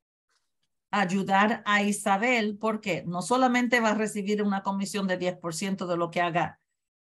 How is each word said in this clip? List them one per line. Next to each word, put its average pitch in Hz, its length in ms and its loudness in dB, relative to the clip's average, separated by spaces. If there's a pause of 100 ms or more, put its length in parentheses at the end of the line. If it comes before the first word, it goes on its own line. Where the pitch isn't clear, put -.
(920)
ayudar 196 760 2
a 208 160 2
Isabel 208 800 0
porque 214 480 -2
no 175 160 -4
solamente 247 560 2
va 226 120 2
a 208 40 0
recibir 208 480 -2
una 196 180 0
comisión 196 460 -2
de 180 100 0
diez 180 200 -2
por 170 180 -8
ciento 190 320 -4
de 175 100 -2
lo 170 140 -2
que 180 100 0
haga 165 380 -2 (500)